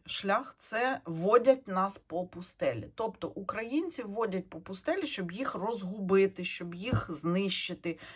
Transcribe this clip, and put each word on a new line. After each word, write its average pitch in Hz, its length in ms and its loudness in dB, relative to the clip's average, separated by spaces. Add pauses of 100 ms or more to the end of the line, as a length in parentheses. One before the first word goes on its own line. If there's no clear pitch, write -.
шлях, 208 520 -2
це 247 480 -2
водять 226 600 6
нас 190 300 2
по 175 280 -4
пустелі. 160 680 -4
Тобто 220 320 -4
українці 233 760 -4
водять 202 460 -2
по 165 100 -10
пустелі, 302 460 -4
щоб 175 260 -4
їх 233 240 -4
розгубити, 190 880 2
щоб 175 300 -6
їх 214 340 -2
знищити, 170 880 -2 (160)